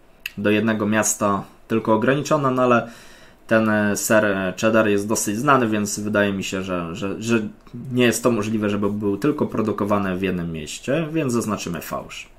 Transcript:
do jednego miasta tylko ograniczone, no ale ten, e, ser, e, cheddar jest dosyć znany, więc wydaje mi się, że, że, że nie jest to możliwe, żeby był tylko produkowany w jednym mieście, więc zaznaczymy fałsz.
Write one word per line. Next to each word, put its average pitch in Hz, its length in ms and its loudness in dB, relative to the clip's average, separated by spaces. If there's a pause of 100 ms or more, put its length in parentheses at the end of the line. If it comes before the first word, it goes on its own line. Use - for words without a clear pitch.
(380)
do 104 120 2
jednego 107 360 2
miasta 104 580 0 (240)
tylko 113 260 2
ograniczone, 139 560 2
no 127 120 0
ale 120 280 2 (560)
ten, 110 240 4
e, 104 260 2
ser, 107 280 2
e, 95 360 0
cheddar 110 280 4
jest 101 200 0
dosyć 104 280 -2
znany, 123 320 2
więc 104 320 -2
wydaje 104 320 2
mi 95 120 -4
się, 95 180 -4
że, 87 320 -4
że, 98 280 -6
że 113 260 0 (440)
nie 123 120 4
jest 117 180 2
to 127 80 4
możliwe, 107 400 0
żeby 101 200 0
był 104 260 -2
tylko 143 300 0
produkowany 101 680 -2
w 92 60 -4
jednym 87 300 -2
mieście, 120 600 -4
więc 151 200 -2
zaznaczymy 104 480 -2
fałsz. - 480 -10 (100)